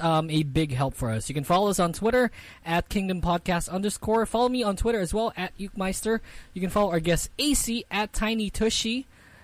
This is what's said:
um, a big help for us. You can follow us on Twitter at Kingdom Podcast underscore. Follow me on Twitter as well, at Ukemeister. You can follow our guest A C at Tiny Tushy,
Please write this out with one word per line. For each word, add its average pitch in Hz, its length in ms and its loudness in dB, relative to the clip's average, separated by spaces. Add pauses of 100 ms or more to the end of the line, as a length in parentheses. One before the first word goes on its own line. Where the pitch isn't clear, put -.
um, 160 260 2
a 156 140 2
big 147 300 0
help 131 220 0
for 120 140 -2
us. 110 200 -2
You 135 40 -6
can 143 120 -4
follow 196 240 4
us 190 100 0
on 170 140 2
Twitter 233 360 2 (360)
at 170 240 0
Kingdom 185 320 -2
Podcast 170 480 0
underscore. 208 560 0
Follow 240 240 2
me 254 140 0
on 196 120 0
Twitter 226 240 0
as 175 140 -2
well, 220 240 0
at 180 200 -6
Ukemeister. 196 600 -2 (340)
You 180 60 -8
can 185 100 -2
follow 202 220 2
our 170 80 2
guest 160 300 0 (100)
A 285 140 2
C 233 360 -2
at 208 220 -2
Tiny 214 380 0
Tushy, 226 580 -2 (360)